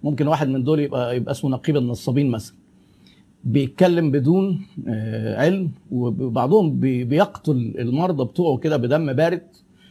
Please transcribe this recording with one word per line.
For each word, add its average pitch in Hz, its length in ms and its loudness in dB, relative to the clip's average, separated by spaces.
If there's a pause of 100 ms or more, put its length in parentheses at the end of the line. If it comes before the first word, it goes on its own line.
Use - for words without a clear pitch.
ممكن 143 240 0
واحد 151 220 0
من 135 140 -2
دول 151 160 2
يبقى، 127 380 -2
يبقى 117 140 -4
اسمه 139 180 -4
نقيب 139 280 0
النصابين 123 540 0
مثلًا. 110 240 -8 (880)
بيتكلم 147 680 2
بدون، 170 540 2 (220)
آه، 110 540 -4
علم، 175 300 0 (200)
وبعضهم 127 880 0
بي-، 127 240 0
بيقتل 131 760 0
المرضى 135 460 0
بتوعه 151 320 0
كده 151 200 0
بدم 135 360 0
بارد 165 340 0 (440)